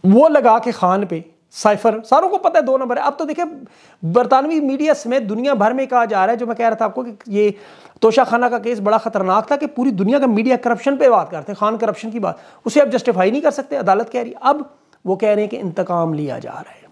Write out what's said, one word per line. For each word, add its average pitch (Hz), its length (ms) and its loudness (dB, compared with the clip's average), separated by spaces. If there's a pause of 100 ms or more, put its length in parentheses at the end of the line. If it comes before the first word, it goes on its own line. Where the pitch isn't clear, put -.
वो 226 220 8
लगा 240 320 4
के 233 120 -4
खान 190 340 0
पे 170 200 -8 (260)
साइफर, 214 480 0
सारों 311 300 2
को 392 80 -2
पता 349 220 2
है 269 60 0
दो 262 120 0
नंबर 247 200 -2
है। - 60 -4
अब 285 160 -2
तो 330 60 -4
देखिए 311 200 -4 (600)
बरतानवी 262 560 2
मीडिया 294 320 0
समेत 262 300 -2
दुनिया 226 300 -2
भर 220 200 2
में 262 140 -2
कहा 247 180 2
जा 196 200 0
रहा 220 60 2
है, 240 60 0
जो 240 80 -6
मैं 226 100 -6
कह 233 120 0
रहा 220 80 0
था 220 100 -2
आपको 220 180 -6
कि 233 80 -12 (180)
ये 208 240 2 (480)
तोशाखाना 233 480 4
का 233 100 -4
केस 220 200 -6
बड़ा 208 180 2
ख़तरनाक 214 540 -2
था 285 40 2
कि 285 100 -4
पूरी 262 260 -2
दुनिया 208 280 0
का 269 80 0
मीडिया 226 280 2
करप्शन 254 420 -2
पे 277 120 4
बात 185 200 2
करते 160 220 -10
हैं, 196 80 -10
खान 220 180 -2
करप्शन 220 340 -4
की 233 80 -8
बात, 180 200 -4 (260)
उसे 285 160 4
आप 277 60 4
जस्टिफाई 208 440 0
नहीं 277 100 -2
कर 311 100 2
सकते, 269 240 -8
अदालत 202 340 0
कह 240 120 -6
रही 233 100 -10
है। - 120 -18
अब 285 320 0 (300)
वो 185 100 0
कह 208 180 0
रहे 208 60 2
हैं 208 100 -2
कि 226 80 -8
इंतकाम 170 560 -4
लिया 143 260 -6
जा 117 100 -14
रहा - 220 -16
है - 200 -20